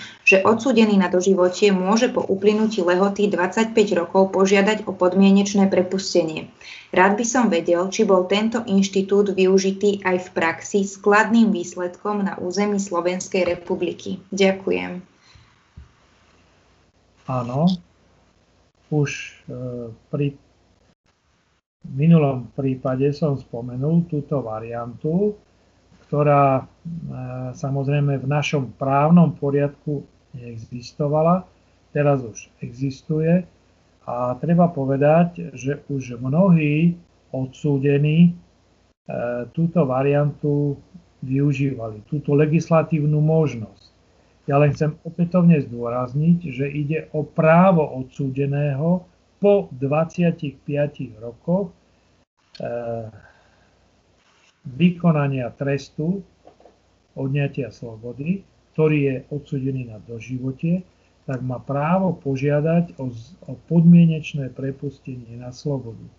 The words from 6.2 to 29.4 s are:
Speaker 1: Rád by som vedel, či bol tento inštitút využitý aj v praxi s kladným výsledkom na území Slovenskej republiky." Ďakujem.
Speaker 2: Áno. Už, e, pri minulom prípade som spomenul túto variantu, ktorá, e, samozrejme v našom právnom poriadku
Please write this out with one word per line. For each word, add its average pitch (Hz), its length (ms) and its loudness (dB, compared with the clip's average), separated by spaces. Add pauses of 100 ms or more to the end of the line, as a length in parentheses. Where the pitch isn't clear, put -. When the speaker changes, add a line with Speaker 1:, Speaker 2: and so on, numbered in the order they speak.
Speaker 1:
Rád 202 320 2
by - 0 -
som 233 320 0
vedel, 170 320 0
či 190 160 0
bol 185 240 4
tento 226 400 -2
inštitút 196 640 2
využitý 196 720 2
aj 180 240 -2
v - 80 -18
praxi 165 480 -2
s - 160 -8
kladným 214 560 4
výsledkom 180 720 -6
na - 80 -6
území 202 480 -4
Slovenskej 180 640 -2
republiky." 175 720 -6 (160)
Ďakujem. 185 720 -2 (2250)
Speaker 2:
Áno. 127 400 -2 (1200)
Už, - 560 -4
e, 123 480 -12 (160)
pri 143 240 -4 (1500)
minulom 139 720 2
prípade 135 560 -2
som 143 240 -2
spomenul 131 720 -4
túto 143 320 -6
variantu, 120 960 -6 (640)
ktorá, 143 560 2
e, 127 40 -8 (920)
samozrejme 139 640 -2
v 131 80 -10
našom 143 480 -2
právnom 147 560 4
poriadku 143 720 -2 (320)